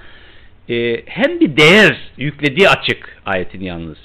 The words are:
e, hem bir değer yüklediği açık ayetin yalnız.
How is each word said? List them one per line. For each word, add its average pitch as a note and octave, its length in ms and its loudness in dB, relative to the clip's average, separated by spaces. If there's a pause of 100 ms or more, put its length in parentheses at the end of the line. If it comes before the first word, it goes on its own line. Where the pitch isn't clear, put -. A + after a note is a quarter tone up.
(680)
e, A#2 360 -2
hem E4 340 -4
bir F3 180 0
değer E3 400 6 (200)
yüklediği D3 520 -2
açık - 560 -4
ayetin F#2+ 360 -6
yalnız. E2+ 440 -10